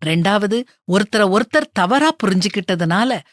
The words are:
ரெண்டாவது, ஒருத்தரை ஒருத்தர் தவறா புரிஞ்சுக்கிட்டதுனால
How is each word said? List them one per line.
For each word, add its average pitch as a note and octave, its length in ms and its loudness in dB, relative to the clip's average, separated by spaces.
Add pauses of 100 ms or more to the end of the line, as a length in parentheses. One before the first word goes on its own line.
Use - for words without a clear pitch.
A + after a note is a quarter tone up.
ரெண்டாவது, G3 580 0 (280)
ஒருத்தரை G3+ 480 2
ஒருத்தர் D4+ 340 -2
தவறா C#4 500 2
புரிஞ்சுக்கிட்டதுனால F#3+ 960 -2 (140)